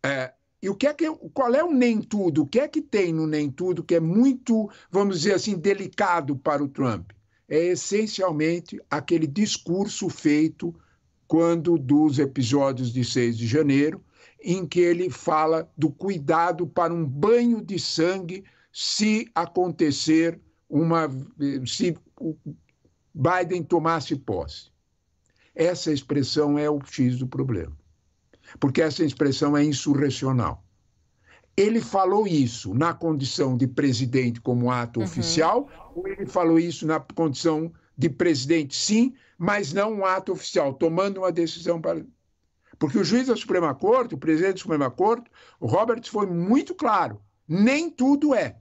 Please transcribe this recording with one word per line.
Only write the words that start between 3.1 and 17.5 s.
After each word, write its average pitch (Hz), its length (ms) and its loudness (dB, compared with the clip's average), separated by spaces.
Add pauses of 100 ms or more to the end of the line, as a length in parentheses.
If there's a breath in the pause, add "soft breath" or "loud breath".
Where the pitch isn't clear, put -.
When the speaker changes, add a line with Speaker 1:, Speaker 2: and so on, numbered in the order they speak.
Speaker 1:
no 160 140 0
nem 151 240 -2
tudo 175 320 -4
que 175 120 0
é 170 60 4
muito, 220 680 2 (220 loud breath)
vamos 190 300 0
dizer 185 140 2
assim, 190 220 0
delicado 175 800 0
para 147 260 -2
o 143 60 -2
Trump? 120 420 -4 (380)
É 147 100 0
essencialmente 175 1200 -2 (120)
aquele 156 360 0
discurso 196 840 -2
feito 156 680 0 (520 soft breath)
quando 165 520 2
dos 143 400 4
episódios 135 760 0
de 123 120 -2
seis 117 320 0
de 117 100 -4
janeiro, 143 580 2 (380 soft breath)
em 180 240 -2
que 175 140 0
ele 175 280 2
fala 156 680 0
do 151 140 0
cuidado 170 760 -2
para 170 260 0
um 170 120 -2
banho 220 580 2